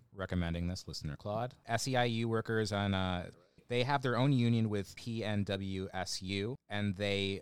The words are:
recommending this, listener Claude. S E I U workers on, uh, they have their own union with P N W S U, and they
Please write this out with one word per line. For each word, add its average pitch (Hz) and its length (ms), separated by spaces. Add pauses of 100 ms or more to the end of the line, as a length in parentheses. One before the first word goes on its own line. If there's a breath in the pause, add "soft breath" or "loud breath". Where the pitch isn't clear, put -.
(140)
recommending 87 540
this, 92 180
listener - 300
Claude. 113 400 (100)
S 117 220
E 131 80
I 123 80
U 117 240
workers 110 460
on, 101 200
uh, 92 360 (400)
they 123 140
have 139 180
their 123 160
own 139 160
union 117 340
with 104 280
P 113 280
N 101 220
W 95 480
S 92 280
U, 98 360 (120)
and 104 280
they 98 440